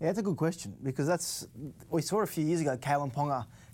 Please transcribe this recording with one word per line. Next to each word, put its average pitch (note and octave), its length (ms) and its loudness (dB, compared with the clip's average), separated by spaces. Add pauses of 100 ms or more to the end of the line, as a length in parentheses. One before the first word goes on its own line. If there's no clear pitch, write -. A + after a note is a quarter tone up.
Yeah, D#3+ 80 2
that's G#3 100 0
a A3+ 40 -2
good F#3+ 140 0
question D#3 480 -2
because C3+ 240 0
that's, - 380 0 (440)
we E3 120 2
saw G3+ 180 2
a - 60 2
few - 180 0
years E3 160 2
ago, C#3+ 160 2
Kalen C#3+ 360 0
Ponga C#3 340 0 (280)